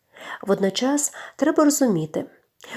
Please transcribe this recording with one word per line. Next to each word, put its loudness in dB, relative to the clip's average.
Водночас 0
треба 4
розуміти, 0